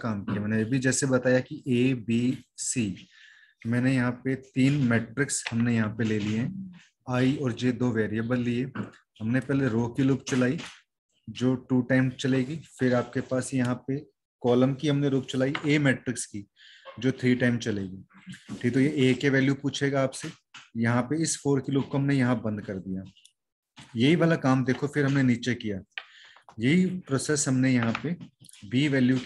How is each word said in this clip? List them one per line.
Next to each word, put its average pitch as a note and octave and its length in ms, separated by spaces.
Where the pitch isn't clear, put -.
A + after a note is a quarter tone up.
काम G#2+ 220
किया, G2+ 160
मैंने A2 240
अभी B2+ 140
जैसे B2+ 280
बताया B2+ 340
कि D3 280
ए, B2+ 260
बी, A#2 500
सी, - 520
मैंने B2 280
यहाँ B2 160
पे C3 100
तीन C3+ 200
matrix A#2 600
हमने A#2 240
यहाँ A2 140
पे A#2+ 60
ले G#2+ 140
लिए G#2+ 200
हैं, - 440
आई C3 260
और C3 160
जे B2 200
दो A#2+ 200
variable A2+ 480
लिए। A#2+ 240
हमने A#2 200
पहले C3+ 280
रो A2+ 180
की C#3+ 60
लूप C3+ 260
चलाई B2+ 300
जो B2 260
टू B2+ 140
टाइम C3 280
चलेगी, C3 460
फिर B2+ 160
आपके A#2+ 260
पास B2 340
यहाँ B2 200
पे C3+ 100
कॉलम B2+ 320
की D3 140
हमने C#3+ 220
loop C3 160
चलाई C3 280
A D3+ 120
matrix C3 480
की G2+ 200
जो C3 140
three B2+ 240
टाइम B2 220
चलेगी। G2 460
ठीक, A#2+ 140
तो C3+ 60
ये C#3 300
ए B2 40
के C#3+ 160
value C3+ 240
पूछेगा C#3 480
आपसे, C3+ 280
यहाँ A#2 260
पे D3+ 200
इस D3+ 200
for C#3+ 240
की C#3+ 60
loop C#3 180
को D3 80
हमने C#3 160
यहाँ B2 280
बंद G#2+ 240
कर G2 120
दिया। F#2+ 240
यही C3+ 200
वाला E3 200
काम C3 280
देखो B2+ 220
फिर C#3+ 200
हमने C#3 160
नीचे A#2+ 320
किया, G#2 260
यही E3 260
process C3+ 420
हमने C3 240
यहाँ A2+ 200
पे E3+ 140
B C#3 180
value C3 360